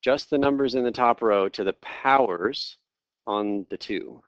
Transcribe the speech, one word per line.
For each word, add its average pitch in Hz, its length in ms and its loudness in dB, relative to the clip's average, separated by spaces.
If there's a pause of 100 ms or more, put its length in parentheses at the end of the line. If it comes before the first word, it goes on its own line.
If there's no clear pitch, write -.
just 135 280 0
the 147 80 0
numbers 139 380 2
in 127 100 0
the 120 60 0
top 123 300 2
row 101 280 4
to - 160 -6
the 95 160 -2
powers 123 960 0 (480)
on 101 440 -4
the 95 80 -10
two? - 500 -8